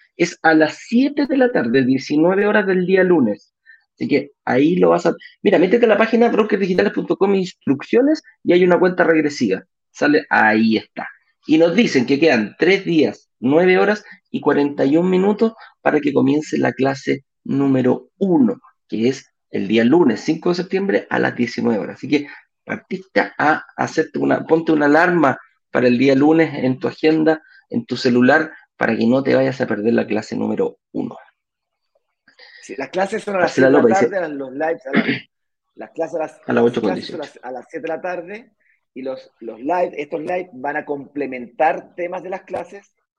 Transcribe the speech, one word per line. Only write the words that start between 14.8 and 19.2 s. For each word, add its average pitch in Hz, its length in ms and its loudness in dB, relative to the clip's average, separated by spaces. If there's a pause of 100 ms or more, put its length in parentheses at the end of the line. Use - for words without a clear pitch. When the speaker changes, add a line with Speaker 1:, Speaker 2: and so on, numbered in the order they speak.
Speaker 1:
y 139 120 2
un 175 120 2
minutos 202 440 0 (280)
para 147 200 0
que 143 120 -2
comience 139 440 0
la 131 160 -2
clase 139 520 -4 (180)
número 131 760 0
uno, 156 420 2 (280)
que 110 200 -2
es 135 260 -6 (160)